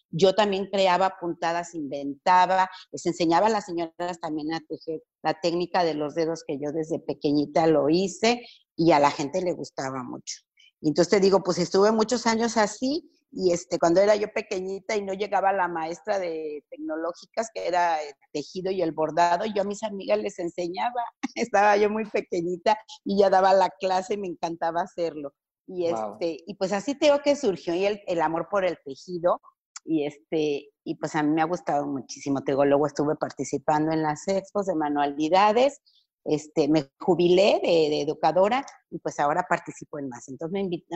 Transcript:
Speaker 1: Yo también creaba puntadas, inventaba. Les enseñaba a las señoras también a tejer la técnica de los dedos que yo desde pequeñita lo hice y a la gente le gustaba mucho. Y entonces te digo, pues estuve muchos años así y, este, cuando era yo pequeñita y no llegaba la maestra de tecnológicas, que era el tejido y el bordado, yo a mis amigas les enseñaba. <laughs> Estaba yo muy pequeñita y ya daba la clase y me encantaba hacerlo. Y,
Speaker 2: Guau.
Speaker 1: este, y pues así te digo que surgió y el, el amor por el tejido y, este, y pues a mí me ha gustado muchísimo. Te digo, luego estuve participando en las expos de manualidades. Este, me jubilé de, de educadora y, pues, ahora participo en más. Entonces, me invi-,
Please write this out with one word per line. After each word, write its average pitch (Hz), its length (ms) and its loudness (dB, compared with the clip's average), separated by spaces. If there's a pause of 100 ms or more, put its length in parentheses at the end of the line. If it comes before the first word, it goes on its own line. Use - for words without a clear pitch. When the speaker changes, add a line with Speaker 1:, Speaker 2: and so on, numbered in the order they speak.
(100)
Speaker 1:
Yo 190 240 4
también 196 360 0
creaba 190 500 2
puntadas, 170 540 -4
inventaba. 175 920 2 (220)
Les 147 160 -6
enseñaba 170 400 2
a 220 40 4
las 208 160 -2
señoras 170 540 -6
también 156 320 -6
a 165 160 -4
tejer 156 320 -10 (220)
la 156 180 0
técnica 175 440 0
de 160 100 0
los 147 200 -4
dedos 160 320 -2
que 143 120 -6
yo 147 140 -6
desde 156 260 -4
pequeñita 147 680 0
lo 143 200 4
hice 196 560 0 (320)
y 165 160 4
a 147 60 6
la 143 140 4
gente 143 300 -4
le 180 100 -2
gustaba 135 500 -8
mucho. 123 380 -14 (420)
Y 151 60 2
entonces 160 220 2
te 208 100 4
digo, 190 220 4
pues 175 160 -2
estuve 196 340 4
muchos 226 340 0
años 226 300 0
así 254 500 -2 (260)
y, 185 200 0
este, 175 260 -4
cuando 170 220 4
era 208 160 6
yo 208 160 -4
pequeñita 196 640 -6
y 202 60 -2
no 196 100 -6
llegaba 196 400 -2
la 185 160 0
maestra 170 500 -6
de 160 520 -8
tecnológicas, 165 840 -8
que 185 140 -6
era 170 340 0
el 147 100 -12 (200)
tejido 180 400 -6
y 190 100 -2
el 165 100 0
bordado, 170 520 2 (100)
yo 202 80 -2
a 196 40 -2
mis 202 180 -8
amigas 202 340 -2
les 208 200 -6
enseñaba. 190 680 -6 (180)
<laughs> - 140 -6
Estaba 208 400 4
yo 208 140 4
muy 214 160 -4
pequeñita 180 720 -2 (280)
y 202 160 -2
ya 196 100 8
daba 190 240 6
la 185 140 6 (100)
clase 190 360 -2
y 202 40 -6
me 202 100 -6
encantaba 165 520 -4
hacerlo. 156 540 -6 (340)
Y, 180 220 -4
Speaker 2:
Guau. 107 240 -4
Speaker 1:
este, 165 320 -4
y 202 80 -10
pues 285 180 -2
así 208 220 -2
te - 120 2
digo 285 160 6
que 285 140 2
surgió 185 380 -2
y 185 100 0
el, 202 220 0
el 170 160 -2
amor 165 280 -2
por 202 140 0
el 170 200 -2
tejido 175 560 -2 (440)
y, 151 220 0
este, 151 640 -4 (120)
y 165 140 -8
pues - 180 -8
a 156 80 2
mí 147 80 4
me 160 120 2
ha - 40 4
gustado 160 400 -2
muchísimo. 139 560 -6
Te 143 100 -2
digo, 139 120 4
luego 143 220 4
estuve 147 300 0
participando 151 760 -2
en 160 100 0
las 151 260 -4
expos 196 380 -2
de 185 80 -2
manualidades. 156 1040 2 (440)
Este, 151 460 0
me 151 180 2 (140)
jubilé 180 600 4
de, 165 260 2
de 147 140 -2
educadora 175 600 0 (280)
y, 175 80 -10
pues, - 220 -8
ahora 156 280 0
participo - 500 -6
en 139 120 -8
más. 123 180 -16
Entonces, 160 240 -10
me 196 100 -4
invi-, 175 220 -6 (120)